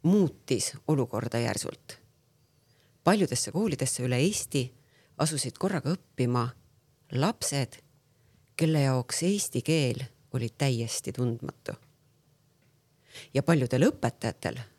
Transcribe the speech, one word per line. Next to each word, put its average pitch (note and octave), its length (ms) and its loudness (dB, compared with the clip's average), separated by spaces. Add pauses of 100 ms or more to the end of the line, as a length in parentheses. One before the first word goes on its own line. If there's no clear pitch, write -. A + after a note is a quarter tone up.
muutis E3 680 2 (140)
olukorda A#2+ 520 0
järsult. - 560 -4 (1080)
Paljudesse E3+ 480 2
koolidesse D3 520 -2
üle B2 160 0
Eesti C#3+ 460 0 (520)
asusid D3+ 420 -2
korraga F3 360 -2
õppima B2 480 -2 (720)
lapsed, C#3+ 640 -2 (760)
kelle D#3+ 260 2
jaoks C3 400 0
eesti F#3 380 0
keel C3+ 420 0 (300)
oli A#2 240 -2
täiesti A#2 580 -2
tundmatu. - 560 -4 (1600)
Ja C3+ 100 2
paljudel C3+ 440 4
õpetajatel - 720 -2 (200)